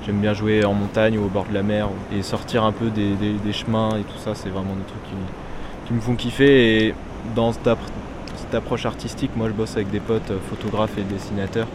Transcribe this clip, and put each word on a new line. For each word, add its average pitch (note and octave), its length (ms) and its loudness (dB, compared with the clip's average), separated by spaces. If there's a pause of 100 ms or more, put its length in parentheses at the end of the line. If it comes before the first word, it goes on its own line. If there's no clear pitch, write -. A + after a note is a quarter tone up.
J'aime G2+ 120 2
bien G#2+ 140 4
jouer G#2+ 320 4
en G2+ 100 4
montagne A2 440 4
ou G#2 60 2
au G2+ 40 2
bord F#2+ 180 0
de G#2 60 -4
la G2 120 0
mer G#2 240 2 (280)
et G2 60 0
sortir A2 400 0
un G#2+ 80 4
peu G#2+ 160 -2
des, G#2 300 2
des, G#2 160 0
des G#2 200 -2
chemins A2 460 0
et G2+ 40 -2
tout - 220 -8
ça, G#2+ 120 -2
c'est - 120 -8
vraiment F#2+ 280 -4
des G2 100 -6
trucs - 160 -10
qui, - 880 -8
qui - 40 -2
me A#2 80 0
font A#2+ 140 0
kiffer. A#2 720 6
Et - 80 0 (400)
dans A#2 160 2
cette - 160 -2
appr-, - 240 0 (460)
cette - 180 -8
approche A#2 320 -2
artistique, - 480 -4
moi A2+ 140 0
je A2 40 -2
bosse G#2+ 220 -2
avec G#2 160 -2
des G#2 80 0
potes, A2 320 -2
euh, G2 80 -2 (120)
photographes G#2+ 480 -2
et G#2 40 -2
dessinateurs. G2 720 -4